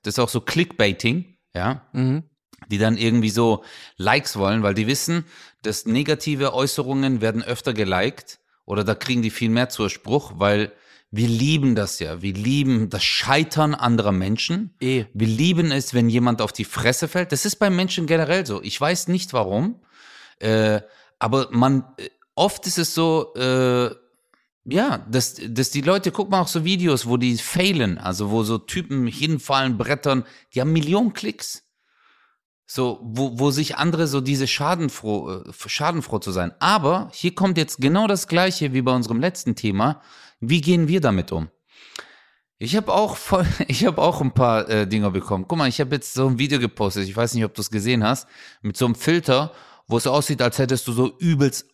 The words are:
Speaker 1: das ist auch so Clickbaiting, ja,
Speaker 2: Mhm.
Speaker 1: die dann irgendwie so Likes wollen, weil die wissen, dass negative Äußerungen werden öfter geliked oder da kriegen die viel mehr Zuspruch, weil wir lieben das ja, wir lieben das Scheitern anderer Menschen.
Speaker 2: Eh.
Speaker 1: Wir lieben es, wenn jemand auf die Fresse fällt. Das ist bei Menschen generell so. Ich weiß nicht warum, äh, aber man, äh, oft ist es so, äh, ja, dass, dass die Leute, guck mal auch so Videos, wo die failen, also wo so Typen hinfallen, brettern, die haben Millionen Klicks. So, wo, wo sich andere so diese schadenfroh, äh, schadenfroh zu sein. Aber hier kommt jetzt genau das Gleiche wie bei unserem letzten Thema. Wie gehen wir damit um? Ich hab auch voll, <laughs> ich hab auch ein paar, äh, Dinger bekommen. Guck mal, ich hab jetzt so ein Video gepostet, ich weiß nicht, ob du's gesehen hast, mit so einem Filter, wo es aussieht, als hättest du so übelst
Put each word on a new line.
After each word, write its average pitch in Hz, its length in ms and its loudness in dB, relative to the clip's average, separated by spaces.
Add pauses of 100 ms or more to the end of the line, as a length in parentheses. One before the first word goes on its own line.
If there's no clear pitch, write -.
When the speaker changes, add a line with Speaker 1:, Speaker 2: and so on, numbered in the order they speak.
Speaker 1:
das 104 120 -6
ist - 40 -2
auch 120 120 2
so 120 100 -2
Clickbaiting, 123 960 -2 (180)
ja, 113 380 -4
Speaker 2:
Mhm. 131 300 0 (460)
Speaker 1:
die 104 100 -2
dann 110 180 4
irgendwie 113 340 2
so 113 320 2 (340)
Likes 113 400 0
wollen, 104 260 2
weil 101 120 2
die 107 120 0
wissen, 160 400 -2 (360)
dass 107 240 -4
negative 139 680 0
Äußerungen 135 680 0
werden 110 220 0
öfter 120 320 -4
geliked 101 640 -2 (260)
oder 101 200 -2
da 104 100 2
kriegen 123 280 -2
die 110 80 0
viel 113 200 0
mehr 120 180 2
Zuspruch, - 680 -4
weil 104 360 2 (400)
wir 107 140 2
lieben 135 480 2
das 101 240 -2
ja, 82 240 -8
wir 98 100 -4
lieben 120 560 0
das 92 140 -4
Scheitern 151 720 0
anderer 113 380 2
Menschen. 113 680 -2
Speaker 2:
Eh. 127 320 -2
Speaker 1:
Wir 110 140 0
lieben 160 460 2
es, 135 200 -4
wenn 120 160 4
jemand 120 320 2
auf 107 120 -2
die 107 120 -6
Fresse 123 440 -2
fällt. 180 240 -4
Das 135 120 0
ist 208 120 -4
bei 202 120 2
Menschen 180 380 0
generell 160 400 2
so. 101 160 -6
Ich - 180 -8
weiß 170 280 0
nicht 180 240 -2
warum, 120 480 0 (580)
äh, 107 420 2 (380)
aber 127 320 0
man, 131 320 4 (140)
äh, - 140 -12 (260)
oft 196 320 0
ist 175 100 -4
es 165 160 -2
so, 160 400 2
äh, 127 580 2 (720)
ja, 185 320 0 (120)
dass, 123 380 -2
dass 117 240 -2
die 143 80 -4
Leute, 190 320 2
guck 202 180 -4
mal 190 120 4
auch 160 60 -4
so 160 160 -2
Videos, 170 440 0
wo 123 80 2
die 120 220 2
failen, 170 600 0
also 95 320 -4
wo 110 140 0
so 110 140 -2
Typen 139 500 -4
hinfallen, 135 720 -2
brettern, 131 460 -2 (300)
die 127 60 -2
haben 147 120 0
Millionen 170 400 2
Klicks. - 520 -10 (1000)
So, 123 360 -4
wo, 120 380 -4
wo 143 100 4
sich 135 280 -2
andere 165 280 0
so 139 140 0
diese 135 260 0
schadenfroh, 110 1000 -2
äh, 95 40 -14 (140)
schadenfroh 147 540 -2
zu 101 100 -8
sein. 90 300 -2
Aber 180 520 2
hier 180 220 -4
kommt 185 240 2
jetzt 156 220 -2
genau 175 260 4
das 196 220 -2
Gleiche 175 440 0
wie 131 100 2
bei 127 120 2
unserem 117 240 0
letzten 135 380 -2
Thema. 110 440 0 (420)
Wie 147 180 2
gehen 165 280 4
wir 180 120 2
damit 101 320 0
um? 80 180 -4 (1080)
Ich 127 180 -2
hab 214 120 -2
auch 208 280 0
voll, 185 280 0 (120)
<laughs> - 100 -4
ich 147 200 0
hab 170 120 0
auch 170 220 2
ein 135 120 0
paar, 113 360 4
äh, 107 180 2
Dinger 101 240 0
bekommen. 92 380 -2
Guck 165 100 -2
mal, 143 100 2
ich 120 120 -2
hab 131 100 -2
jetzt 135 240 -4
so 131 140 2
ein 127 100 0
Video 139 220 0
gepostet, 101 480 -2
ich 98 80 -12
weiß 117 180 0
nicht, 113 100 0
ob 101 100 -4
du's - 160 -6
gesehen 110 340 0
hast, 127 240 0 (340)
mit 104 140 -6
so 127 80 0
einem 117 100 2
Filter, 151 580 0 (360)
wo 113 100 2
es 113 80 -2
aussieht, 143 340 0
als 120 180 0
hättest 131 280 0
du 123 60 -2
so 127 260 0
übelst 143 560 2